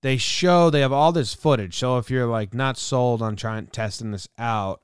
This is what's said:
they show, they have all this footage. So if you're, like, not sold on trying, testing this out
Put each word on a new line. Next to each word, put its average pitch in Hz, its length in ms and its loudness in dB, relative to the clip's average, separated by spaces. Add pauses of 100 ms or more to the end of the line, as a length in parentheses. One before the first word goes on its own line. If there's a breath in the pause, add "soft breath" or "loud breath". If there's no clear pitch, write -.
they 131 160 0
show, 175 520 4
they 147 120 2
have 131 100 2
all 147 200 4
this 170 220 -2
footage. 113 440 0
So 127 200 0
if 120 140 -4
you're, 127 160 0
like, 110 260 -2
not 131 240 -2
sold 123 440 0
on 110 140 -4
trying, 110 320 -8
testing 110 440 -8
this 98 160 -10 (100)
out 110 460 -4